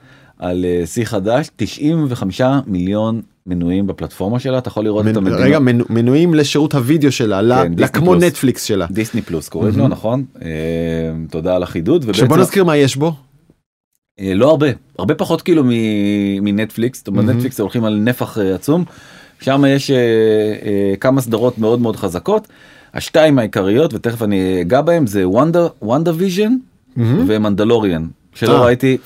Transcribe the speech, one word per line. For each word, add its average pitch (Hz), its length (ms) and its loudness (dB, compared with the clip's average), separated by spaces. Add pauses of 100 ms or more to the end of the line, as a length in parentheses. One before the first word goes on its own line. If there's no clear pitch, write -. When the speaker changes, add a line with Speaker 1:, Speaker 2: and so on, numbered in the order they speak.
(400)
Speaker 1:
על, 90 260 -4
אה, 87 220 0
שיא 117 180 -4
חדש, 110 500 -2
תשעים 151 540 -2
וחמישה 127 580 -2
מיליון 104 540 -2 (260)
מנויים 90 400 -2
בפלטפורמה 95 520 -6
שלה, 131 180 -2
אתה 127 100 -4
יכול 107 160 -4
לראות 107 220 0
Speaker 2:
מנ-, 110 60 0
Speaker 1:
את 110 60 0
המדינות. 95 240 0
Speaker 2:
רגע, 143 180 4
מנ-, 123 300 2
מנויים 127 440 2
לשירות 147 420 0
הוידאו 143 360 2
שלה, 104 300 -2
ל-, 120 120 4 (100)
Speaker 1:
כן, 85 80 -2
Speaker 2:
ל-, 85 40 -2
Speaker 1:
דיסני 131 240 0
Speaker 2:
כמו 175 120 4
Speaker 1:
פלוס. 175 120 4
Speaker 2:
נטפליקס 135 400 0
שלה. 98 280 -2
Speaker 1:
דיסני 107 300 -4
פלוס 80 280 -8
קוראים 104 240 -2
לו, 101 40 0
Speaker 2:
מהמם. 117 140 2
Speaker 1:
נכון? 127 340 -4 (160)
אה, 82 60 -12 (840)
תודה 85 260 -2
על 90 80 0
החידוד, 95 380 -2 (120)
Speaker 2:
שבוא 107 120 2
Speaker 1:
ובעצם 156 160 4
Speaker 2:
נזכיר 190 220 2
מה 160 140 2
יש 135 180 2
בו. 156 180 -2 (1040)
Speaker 1:
אה, 95 140 -4
לא 113 160 4
הרבה, 151 180 2 (320)
הרבה 107 160 0
פחות, 165 260 -4
כאילו, 160 220 2
מ-, 123 60 2 (760)
מנטפליקס, 110 540 -2
זאת - 100 -16
אומרת, 107 180 0
Speaker 2:
מהמם. 120 120 0
Speaker 1:
נטפליקס 127 220 -4
הולכים 113 240 -2
על 107 160 -2
נפח, 113 380 -2
אה, 95 180 0
עצום, 156 280 -2 (580)
שם 139 260 2
יש, 139 240 0
אה, 135 40 4 (680)
אה, 101 340 0
כמה 135 220 0
סדרות 113 360 -2
מאוד 113 240 2
מאוד 113 140 -2
חזקות, 107 520 -4 (460)
השתיים 156 460 2
העיקריות, 110 540 0
ותכף 117 280 -6
אני 92 400 0
אגע 110 200 2
בהם, 160 260 2
זה 98 220 0
וונדה, 165 380 2 (140)
וונדה 147 340 0
ויז'ן 196 400 0 (400)
Speaker 2:
מהמם. 123 320 2
Speaker 1:
ומנדלוריאן, 107 800 2 (260)
שלא 117 220 2
Speaker 2:
אה. 120 100 6
Speaker 1:
ראיתי 123 400 2